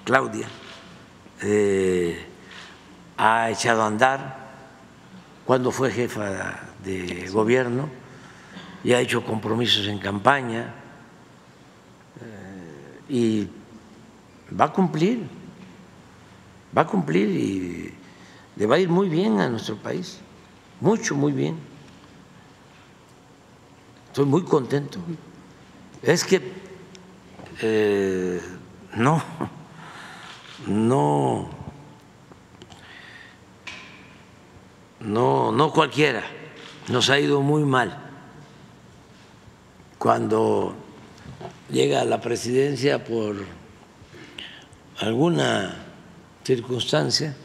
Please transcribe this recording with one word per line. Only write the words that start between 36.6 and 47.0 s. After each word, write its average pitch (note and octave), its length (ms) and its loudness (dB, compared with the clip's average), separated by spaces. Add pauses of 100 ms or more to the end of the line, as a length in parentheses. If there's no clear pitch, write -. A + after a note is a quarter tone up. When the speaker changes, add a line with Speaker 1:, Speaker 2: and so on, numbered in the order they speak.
Speaker 1:
Nos A#2+ 220 2
ha C#3 100 6
ido C#3+ 220 2
muy D3 220 2
mal. B2+ 340 2 (2000)
Cuando A2 760 2 (960)
llega C3 300 2
a A#2+ 40 2
la A#2 160 0
presidencia B2 840 0
por G#2+ 320 -2 (1600)
alguna A2+ 760 0 (680)
circunstancia C3 1040 0